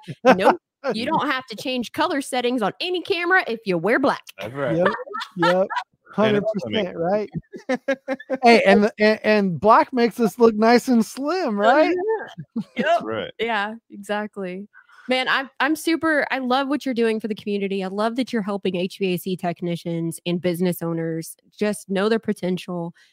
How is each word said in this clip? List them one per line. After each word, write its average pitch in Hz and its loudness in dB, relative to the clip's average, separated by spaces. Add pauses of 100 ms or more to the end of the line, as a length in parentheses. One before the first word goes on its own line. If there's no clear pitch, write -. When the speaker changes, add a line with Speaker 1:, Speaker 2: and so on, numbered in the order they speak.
Speaker 1:
<laughs> - -10
Speaker 2:
"Nope. 233 4 (320)
You 226 -4
don't 311 0
have 262 -4
to 214 -12
change 254 -6
color 320 0
settings 247 -2
on 190 0
any 359 -4
camera 349 2
if 233 -6
you 185 2
wear 208 2
black." 262 2 (160)
Speaker 3:
That's 107 -10
right. 139 0
Speaker 1:
Yep. 196 4 (400)
Yep. 180 2
Speaker 3:
<laughs> - -6
And 214 4
it's 196 0
Speaker 1:
Hundred 214 -2
percent, 214 -4
Speaker 3:
funny. - -
Speaker 1:
right? 190 -2 (380)
Speaker 3:
<laughs> 262 -2 (640)
Speaker 1:
Hey, 233 8
and 202 6
the, 220 0
and, 214 4
and 202 2
black 240 6
makes 240 0
us 226 0
look 226 6
nice 220 4
and 233 4
slim, 285 -4
Speaker 2:
Oh, 220 6
Speaker 1:
right? 330 4 (600)
Speaker 2:
yeah. 226 -4 (140)
Speaker 3:
That's 311 0
Speaker 2:
Yep. - -6
Speaker 3:
right. 113 -6
Speaker 2:
Yeah, 220 -4 (160)
exactly. 202 -8 (400)
Man, 254 0
I'm, 254 -2 (100)
I'm 285 0
super, 320 0
I 262 -2
love 262 0
what 285 -4
you're 262 -2
doing 220 0
for 220 -6
the 208 -4
community. 196 -4
I 190 -6
love 208 -2
that 254 -2
you're 226 -2
helping 196 -4
H 180 -4
V 185 0
A 170 -2
C 185 -6
technicians 170 -4
and 175 -2
business 175 -2
owners 165 -6 (140)
just - -4
know 196 0
their 220 2
potential, 180 -4 (180)